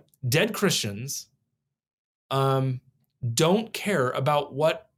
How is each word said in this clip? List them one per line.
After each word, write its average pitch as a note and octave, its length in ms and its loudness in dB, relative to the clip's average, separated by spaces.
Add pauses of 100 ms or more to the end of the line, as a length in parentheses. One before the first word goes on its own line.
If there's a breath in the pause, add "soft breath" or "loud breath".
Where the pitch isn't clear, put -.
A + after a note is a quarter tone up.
(280)
Dead E3+ 280 2
Christians, B2+ 720 -2 (1040)
um, C3+ 480 0 (540)
don't F3 400 2
care D3+ 380 0
about C#3+ 420 0
what D#3 440 0